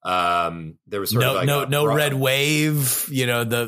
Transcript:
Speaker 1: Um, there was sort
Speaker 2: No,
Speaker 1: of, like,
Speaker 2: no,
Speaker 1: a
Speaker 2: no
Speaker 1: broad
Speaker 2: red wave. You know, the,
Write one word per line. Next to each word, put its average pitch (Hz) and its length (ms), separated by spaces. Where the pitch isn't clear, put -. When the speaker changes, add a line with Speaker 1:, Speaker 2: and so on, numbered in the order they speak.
Speaker 1:
Um, 87 720
there 101 140
was 98 120
sort 117 100
Speaker 2:
No, 127 80
Speaker 1:
of, 135 80
like, 113 100
Speaker 2:
no, 143 160
Speaker 1:
a 131 60
Speaker 2:
no 147 160
Speaker 1:
broad 147 100
Speaker 2:
red 147 180
wave. 143 960
You 127 160
know, 120 200
the, 117 220